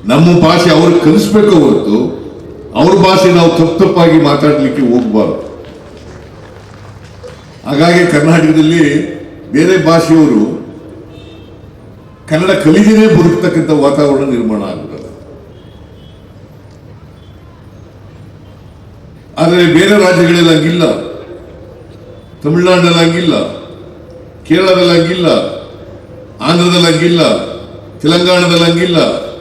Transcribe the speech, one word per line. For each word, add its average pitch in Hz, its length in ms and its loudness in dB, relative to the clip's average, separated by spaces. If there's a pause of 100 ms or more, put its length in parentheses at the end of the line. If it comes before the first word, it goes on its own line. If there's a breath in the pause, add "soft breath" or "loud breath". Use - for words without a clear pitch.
ನಮ್ಮ 156 340 2
ಭಾಷೆ 170 300 2
ಅವ್ರಿಗೆ 170 300 2
ಕಲಿಸ್ಬೇಕು 208 500 2
ಹೊರತು 123 760 0 (500)
ಅವ್ರ 180 200 2
ಭಾಷೆ 185 380 2
ನಾವು 170 160 4
ತಪ್ಪು 165 340 0
ತಪ್ಪಾಗಿ 160 380 2
ಮಾತಾಡ್ಲಿಕ್ಕೆ 143 600 0
ಹೋಗ್ಬಾರ್ದು. 110 640 -2 (2250)
ಹಾಗಾಗಿ 170 460 2
ಕರ್ನಾಟಕದಲ್ಲಿ 156 1040 2 (360)
ಬೇರೆ 170 340 0
ಭಾಷೆಯವರು 156 800 2 (1600)
ಕನ್ನಡ 175 240 -2
ಕಲಿದೇನೆ 208 560 4
ಬದುಕ್ತಕ್ಕಂಥ 165 640 0
ವಾತಾವರಣ 139 600 0
ನಿರ್ಮಾಣ 107 340 -4
ಆಗ್ಬಿಡೋದು. - 420 -12 (4000)
ಆದ್ರೆ 175 280 2
ಬೇರೆ 196 340 2
ರಾಜ್ಯಗಳಲ್ಲಿ 170 560 2
ಹಂಗಿಲ್ಲ, 160 460 -2 (1400)
ತಮಿಳ್ನಾಡಿನಲ್ಲಿ 175 560 2
ಹಂಗಿಲ್ಲ, 165 540 -2 (880)
ಕೇರಳದಲ್ಲಿ 175 580 2
ಹಂಗಿಲ್ಲ, 175 240 -4 (1160)
ಆಂಧ್ರದಲ್ಲಿ 175 520 0
ಹಂಗಿಲ್ಲ, 165 440 0 (640)
ತೆಲಂಗಾಣದಲ್ಲಿ 170 720 0
ಹಂಗಿಲ್ಲ 170 540 -2 (160)